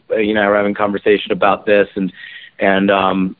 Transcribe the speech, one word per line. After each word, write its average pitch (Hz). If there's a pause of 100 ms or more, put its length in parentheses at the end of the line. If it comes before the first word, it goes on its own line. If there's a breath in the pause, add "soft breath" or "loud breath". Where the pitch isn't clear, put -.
(160)
You 107
know, 104
we're 104
having 101
conversation 101
about 95
this, 101
and, 95 (460 loud breath)
and, 98
um, 95